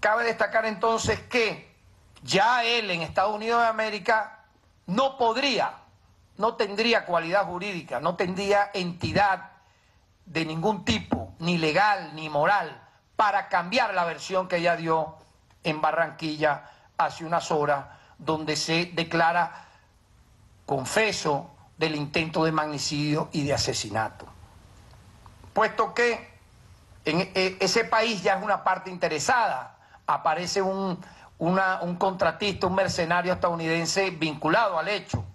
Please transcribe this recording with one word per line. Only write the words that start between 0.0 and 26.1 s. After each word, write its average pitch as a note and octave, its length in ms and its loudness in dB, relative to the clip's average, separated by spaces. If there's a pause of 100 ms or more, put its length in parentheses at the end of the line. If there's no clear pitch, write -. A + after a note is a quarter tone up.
Cabe A3 240 2
destacar A3 400 2
entonces A3 560 0
que - 560 -2 (460)
ya G#3+ 420 4
él A#3 260 0
en E3+ 120 -4
Estados F#3+ 320 0
Unidos A3+ 280 2
de A#3 60 4
América A3 720 -2 (460)
no C4+ 320 0
podría, A3+ 560 2 (640)
no A3+ 160 0
tendría A3 500 0
cualidad F3 400 2
jurídica, F3 560 -6
no E3+ 160 -2
tendría G3+ 560 2
entidad F#3 760 0 (760)
de D#3+ 200 -2
ningún E3 400 -2
tipo, - 540 -2
ni F3 200 0
legal E3 560 2
ni D#3 140 -10
moral, D3+ 520 0 (360)
para G3+ 320 2
cambiar F#3+ 460 0
la F3+ 100 2
versión F#3 440 -2
que F3+ 80 0
ella E3+ 200 2
dio D#3+ 400 0 (480)
en D#3 160 -2
Barranquilla D3+ 920 0 (280)
hace E3 260 -2
unas E3 260 -2
horas, D3 340 2 (340)
donde D#3 380 -2
se E3 300 -2
declara E3 800 0 (1000)
confeso D3 840 -2 (260)
del D#3 200 -2
intento D#3 480 -2
de D#3+ 80 2
magnicidio D3+ 800 -2
y D3+ 120 -2
de C#3+ 80 0
asesinato. A2 720 -4 (1300)
Puesto G#3+ 400 0
que - 460 0 (680)